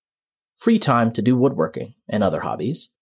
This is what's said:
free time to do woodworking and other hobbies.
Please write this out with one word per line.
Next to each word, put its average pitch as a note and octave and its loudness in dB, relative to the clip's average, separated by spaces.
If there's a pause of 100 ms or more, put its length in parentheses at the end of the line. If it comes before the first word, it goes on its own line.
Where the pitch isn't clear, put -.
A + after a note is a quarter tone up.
(540)
free A3+ 2
time A#2+ 2
to G#2+ -4
do B2+ 4
woodworking A#2+ -2 (120)
and G#2+ -2
other D#2 0
hobbies. G#2+ -6